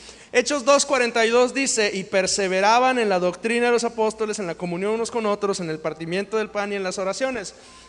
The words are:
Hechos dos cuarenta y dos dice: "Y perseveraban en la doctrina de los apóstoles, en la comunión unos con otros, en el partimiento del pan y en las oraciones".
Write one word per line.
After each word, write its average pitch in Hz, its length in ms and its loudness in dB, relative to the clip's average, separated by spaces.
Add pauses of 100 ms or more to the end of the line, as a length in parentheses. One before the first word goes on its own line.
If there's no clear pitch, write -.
(320)
Hechos 247 320 0
dos 277 220 4
cuarenta 240 400 2
y 226 40 4
dos 247 260 4
dice: 233 360 0
"Y 190 120 -4
perseveraban 202 960 2
en 214 100 2
la 185 80 2
doctrina 220 480 0
de 240 60 4
los 233 120 2
apóstoles, 220 540 -2
en 208 80 -4
la 165 80 -4
comunión 185 400 -4
unos 226 160 -4
con 226 160 -2
otros, 202 340 0
en 165 120 -4
el 156 80 -6
partimiento 170 580 -4
del 208 140 -4
pan 202 200 -4
y 202 40 -4
en 196 80 -4
las 185 160 -4
oraciones". 202 560 -4 (340)